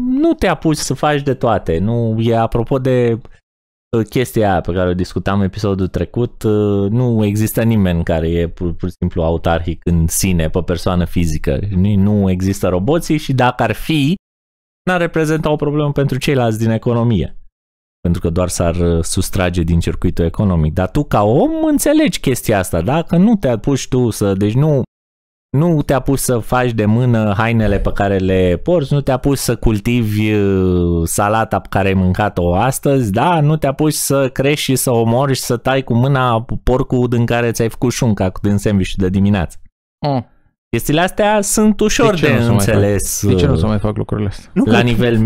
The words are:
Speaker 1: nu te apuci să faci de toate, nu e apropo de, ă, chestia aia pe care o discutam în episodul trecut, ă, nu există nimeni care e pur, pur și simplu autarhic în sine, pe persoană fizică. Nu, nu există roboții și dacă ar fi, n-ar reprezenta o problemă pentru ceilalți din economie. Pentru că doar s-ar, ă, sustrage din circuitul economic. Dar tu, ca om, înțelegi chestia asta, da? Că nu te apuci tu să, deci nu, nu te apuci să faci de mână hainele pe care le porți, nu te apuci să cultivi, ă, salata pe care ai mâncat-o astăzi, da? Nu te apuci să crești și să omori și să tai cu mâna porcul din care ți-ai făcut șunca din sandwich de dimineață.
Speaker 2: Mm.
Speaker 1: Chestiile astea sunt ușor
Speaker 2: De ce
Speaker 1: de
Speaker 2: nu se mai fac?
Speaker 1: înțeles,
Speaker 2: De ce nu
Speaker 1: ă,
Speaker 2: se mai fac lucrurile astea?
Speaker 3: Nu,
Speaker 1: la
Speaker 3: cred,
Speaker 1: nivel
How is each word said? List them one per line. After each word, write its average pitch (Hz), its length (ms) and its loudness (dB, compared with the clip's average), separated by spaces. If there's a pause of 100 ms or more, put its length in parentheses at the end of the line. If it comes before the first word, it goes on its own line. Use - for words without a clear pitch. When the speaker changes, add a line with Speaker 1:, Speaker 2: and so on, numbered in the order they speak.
Speaker 1:
nu 294 260 2
te - 120 -2
apuci 160 300 0
să - 180 -4
faci 147 280 0
de 139 120 0
toate, 92 440 0
nu 113 420 -2
e 113 160 2
apropo 117 420 0
de, 123 420 0 (760)
ă, 110 60 2
chestia 110 480 0
aia 87 100 2
pe 87 120 -6
care 92 160 0
o 90 60 0
discutam 92 440 -4
în 101 60 0
episodul 95 440 -2
trecut, 117 540 -4
ă, 104 480 0
nu 117 340 0
există 107 380 0
nimeni 95 420 2
care 82 260 -2
e 85 180 -2
pur, 85 260 -6
pur 92 140 -6
și 87 100 -8
simplu 87 240 -4
autarhic 82 640 -2
în 85 200 2
sine, 85 440 0
pe 90 120 -2
persoană 87 420 -2
fizică. 78 540 -2 (120)
Nu, 98 240 0
nu 98 360 2
există 95 380 -2
roboții 135 480 0
și 143 160 -4
dacă 127 300 0
ar 110 100 0
fi, 151 420 0 (720)
n-ar 185 140 0
reprezenta 160 500 0
o 151 60 2
problemă 147 360 -2
pentru 139 260 0
ceilalți 120 400 0
din 113 120 0
economie. 117 680 0 (640)
Pentru 85 200 -2
că 85 100 -2
doar 90 180 0
s-ar, 85 320 -2
ă, 85 220 2
sustrage 90 600 -2
din 85 180 2
circuitul 87 440 -2
economic. 82 480 0
Dar 92 180 -2
tu, 147 140 -2
ca 113 180 0
om, 254 420 2
înțelegi 302 560 2
chestia 117 380 0
asta, 87 220 -2
da? 131 220 0
Că - 140 -2
nu 208 200 4
te 151 120 -2
apuci 127 400 -2
tu 123 220 2
să, 101 240 0
deci 104 200 0
nu, 139 280 2 (760)
nu 156 260 2
te - 100 -2
apuci 135 260 0
să 123 200 0
faci 123 340 0
de 110 120 0
mână 110 520 2
hainele 107 440 2
pe 98 120 0
care 98 260 0
le 92 440 2
porți, 160 300 0
nu 143 80 2
te 139 120 -4
apuci 135 260 0
să 120 180 -2
cultivi, 107 760 0
ă, 90 720 2
salata 107 520 0
pe - 120 -8
care 98 180 0
ai 95 60 0
mâncat-o 92 600 0
astăzi, 127 580 0
da? 156 280 2
Nu 151 160 2
te 147 100 -2
apuci 147 260 0
să 139 360 0
crești 139 360 0
și 131 120 0
să 135 140 -2
omori 120 440 2
și - 60 -4
să 127 160 -2
tai 131 280 -2
cu 120 100 -4
mâna 123 500 0 (180)
porcul 127 460 0
din 117 180 0
care 120 240 0
ți-ai 113 180 -2
făcut 120 240 -2
șunca 101 400 0 (100)
din 101 140 2
sandwich 98 400 0
de 95 120 0
dimineață. 95 480 0 (500)
Speaker 2:
Mm. 135 200 -2 (500)
Speaker 1:
Chestiile 147 240 0
astea 208 400 2
sunt 214 400 2
ușor 220 300 4
Speaker 2:
De 190 60 0
ce 156 100 0
Speaker 1:
de 131 60 4
Speaker 2:
nu 113 80 2
se 117 80 2
mai 101 100 4
fac? 98 160 2
Speaker 1:
înțeles, 101 520 0
Speaker 2:
De 98 80 4
ce 90 120 4
nu - 60 2
Speaker 1:
ă, - 40 2
Speaker 2:
se 92 100 0
mai 107 120 0
fac 107 180 -2
lucrurile 107 320 -4
astea? - 260 -10
Speaker 3:
Nu, 214 100 2
Speaker 1:
la 107 80 2
Speaker 3:
cred, 117 120 4
Speaker 1:
nivel 120 300 2 (120)